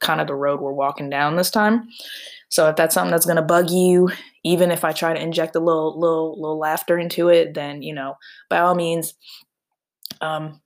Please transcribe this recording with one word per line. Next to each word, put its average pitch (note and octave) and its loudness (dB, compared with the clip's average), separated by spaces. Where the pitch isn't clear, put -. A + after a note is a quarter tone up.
kind D#3 0
of D3 -4
the C#3+ -6
road C#3+ -2
we're C#3 -4
walking C#3+ -4
down D3 0
this F3+ 0
time. A3 2
So D#3+ 2
if D#3 0
that's D#3+ 2
something F3+ 0
that's E3+ 2
gonna E3 2
bug E3+ 2
you, F3+ 4
even F3 2
if E3+ -2
I D#3+ 2
try E3 -2
to D#3 -4
inject D#3+ -4
a E3 0
little, D#3+ 0
little, D#3+ 0
little D#3 -4
laughter D#3 0
into E3+ -2
it, E3 6
then, C#3+ -8
you D3+ -10
know, C#3 -10
by E3+ 0
all F3+ 4
means, E3 -4
um, D#3 -6